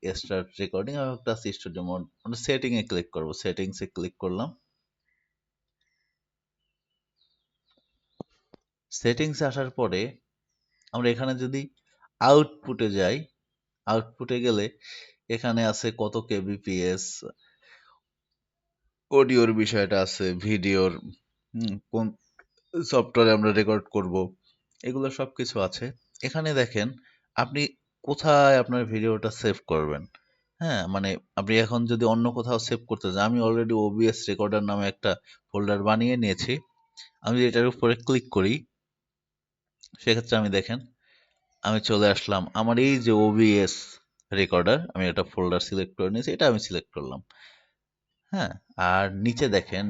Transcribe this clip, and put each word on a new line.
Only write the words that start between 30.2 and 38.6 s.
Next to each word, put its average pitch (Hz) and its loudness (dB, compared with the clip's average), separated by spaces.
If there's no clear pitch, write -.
হ্যাঁ, 139 -2
মানে 98 -2
আপনি 101 -2
এখন 117 -2
যদি 117 0
অন্য 117 2
কোথাও 117 -2
সেভ 117 -2
করতে 104 -4
চান, 95 0
আমি 120 0
already 113 0
ওবিএস 107 2
রেকর্ডার 104 0
নামে 101 -2
একটা - -2
ফোল্ডার 101 0
বানিয়ে 117 2
নিয়েছি। 104 -2
আমি 117 0
যদি 123 4
এটার 120 4
উপরে 117 2
ক্লিক 131 2
করি, 101 2